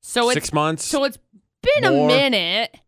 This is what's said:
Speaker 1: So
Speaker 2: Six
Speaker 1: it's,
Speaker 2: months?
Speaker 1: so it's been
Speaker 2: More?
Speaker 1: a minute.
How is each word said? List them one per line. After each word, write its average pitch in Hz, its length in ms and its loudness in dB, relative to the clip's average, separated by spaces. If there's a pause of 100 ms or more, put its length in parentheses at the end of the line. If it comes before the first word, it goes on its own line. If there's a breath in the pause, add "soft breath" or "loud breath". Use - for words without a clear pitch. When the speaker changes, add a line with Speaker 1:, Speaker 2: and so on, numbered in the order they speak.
Speaker 1:
So 240 300 0
Speaker 2:
Six - 160 -2
Speaker 1:
it's, - 60 -8
Speaker 2:
months? 156 320 -2
Speaker 1:
so 277 200 -2
it's 277 120 -6 (440)
been 494 320 2
Speaker 2:
More? - 120 2
Speaker 1:
a - 20 2
minute. 220 720 0 (100)